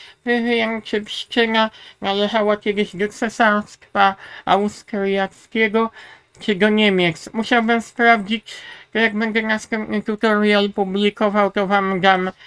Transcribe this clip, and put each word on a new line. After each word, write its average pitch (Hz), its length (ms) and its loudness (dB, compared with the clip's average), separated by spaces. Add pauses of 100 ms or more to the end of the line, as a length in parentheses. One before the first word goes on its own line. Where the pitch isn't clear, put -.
(240)
pewien, 233 580 0
czy 214 200 -4
Pszczyna 226 680 0 (320)
należała 208 560 0
kiedyś 202 380 -4
do 196 120 -2
Cesarstwa 208 1080 0 (300)
Austriackiego, 202 1500 -2 (480)
czy 214 160 -2
do 202 140 4
Niemiec. 190 640 2
Musiałbym 226 480 0
sprawdzić, 226 720 0 (360)
to 220 80 -2
jak 214 180 0
będę 220 240 -2
następny 214 640 -4
tutorial 208 640 2
publikował, 202 840 0
to 202 160 -2
wam 190 340 0
dam 185 300 2 (160)